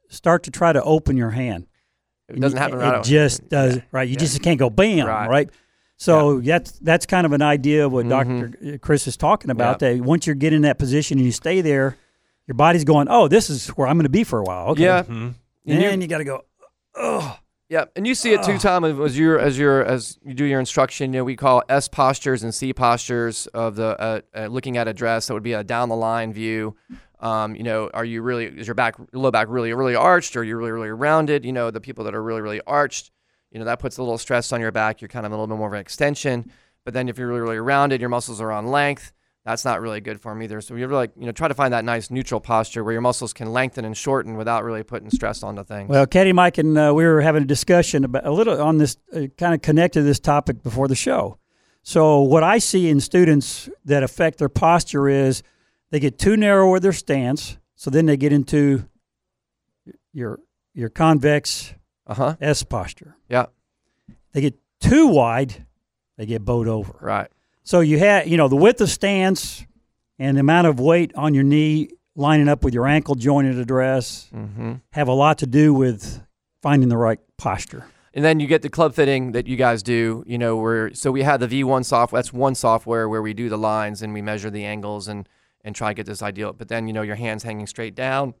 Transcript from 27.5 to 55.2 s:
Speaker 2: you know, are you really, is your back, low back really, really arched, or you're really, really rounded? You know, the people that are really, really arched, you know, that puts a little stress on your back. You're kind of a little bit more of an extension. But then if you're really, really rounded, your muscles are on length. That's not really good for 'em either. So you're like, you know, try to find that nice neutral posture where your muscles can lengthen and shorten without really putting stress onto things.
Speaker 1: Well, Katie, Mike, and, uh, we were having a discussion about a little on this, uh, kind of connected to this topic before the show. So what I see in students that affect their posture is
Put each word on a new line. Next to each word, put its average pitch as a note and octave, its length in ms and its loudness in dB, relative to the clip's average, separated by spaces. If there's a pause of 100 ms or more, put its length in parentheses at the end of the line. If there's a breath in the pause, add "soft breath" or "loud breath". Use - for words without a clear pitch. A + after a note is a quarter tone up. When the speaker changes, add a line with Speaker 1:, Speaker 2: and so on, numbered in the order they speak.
Speaker 2:
you - 60 -14
know, A2 320 -4
are A#2 120 -6
you A2+ 180 -8
really, A#2+ 220 -4
is E2 200 -12
your A#2 80 -8
back, A#2 220 -2 (180)
low C3 160 0
back A2 220 0
really, A#2 220 -4
really B2+ 220 -2
arched, E3+ 400 2
or A#2 80 -4
you're A2+ 140 -6
really, A2+ 140 -6
really A2+ 180 -6
rounded? D3 560 0
You B2+ 80 -8
know, A#2+ 160 -2
the G#2+ 120 -10
people A#2+ 240 -12
that G#2 100 -6
are A2 80 -6
really, A2+ 180 -6
really G#2+ 240 -8
arched, C#3+ 460 -2 (400)
you A2 80 -16
know, A2 60 -10
that A2+ 120 -4
puts - 200 -10
a C3 40 -8
little A#2+ 160 -4
stress A#2+ 340 -4
on A#2+ 100 -4
your A2+ 100 -4
back. A2 280 -2
You're G#2+ 100 -18
kind A2 180 -10
of G#2 40 -8
a G#2+ 40 -8
little G#2+ 100 -6
bit A2 140 -8
more G#2+ 80 -6
of G2+ 60 -8
an G2+ 60 -8
extension. C3 720 -4 (360 soft breath)
But A#2+ 100 -10
then B2+ 120 -4
if A#2+ 120 -10
you're B2 80 -6
really, A#2+ 140 -4
really A2+ 180 -4
rounded, C#3 420 0
your A#2+ 80 -4
muscles A#2+ 320 -6
are A2 100 -6
on G#2+ 200 -6
length. C#3+ 400 -2 (340)
That's A2+ 200 -6
not A2 160 -2
really G#2+ 180 -8
good G#2 220 -12
for A2+ 100 -14
'em A2 120 -10
either. G#2+ 180 -12
So A#2+ 140 -16
you're B2+ 140 -8
like, C3 280 -2
you B2 80 -14
know, A#2 60 -8
try D#3 160 -4
to C#3+ 80 -2
find C3 180 0
that A2+ 100 -2
nice A#2 280 -6
neutral B2+ 280 -6
posture A2 440 -2
where A2 80 -4
your A2+ 100 -4
muscles B2 320 -2
can A2 180 -10
lengthen B2+ 320 -4
and A2 140 -10
shorten C3+ 380 -4
without A2 280 -4
really A2 200 -8
putting G#2+ 260 -12
stress - 340 -4
onto G2+ 200 -10
things. G2+ 260 -12
Speaker 1:
Well, C#3 160 4
Katie, F#3 280 4
Mike, F3+ 240 4
and, D#3 200 2
uh, D3+ 160 4
we D#3+ 120 4
were D#3 160 6
having D#3 200 4
a C#3 40 0
discussion D3+ 580 2
about C3 240 -4
a C#3+ 40 -2
little F#3+ 300 0
on D#3 160 2
this, D3 200 2 (180)
uh, D#3+ 60 -6 (160)
kind F3 180 0
of D3 60 -4
connected D#3+ 400 2
to - 40 2
this C#3+ 140 2
topic C#3+ 420 -2
before C3 260 -2
the C3 80 0
show. - 420 -4 (440)
So D#3 400 4
what D3+ 220 6
I G#3 160 4
see F3+ 300 2
in C#3+ 100 4
students D#3+ 680 2 (160)
that C#3+ 180 2
affect D#3+ 360 0
their C#3 100 0
posture D#3+ 600 2
is C3+ 320 2 (480)